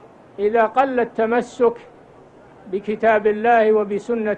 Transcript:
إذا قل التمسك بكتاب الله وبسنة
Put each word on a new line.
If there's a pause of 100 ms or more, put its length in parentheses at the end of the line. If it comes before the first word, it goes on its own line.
(400)
إذا
قل
التمسك (1000)
بكتاب
الله
وبسنة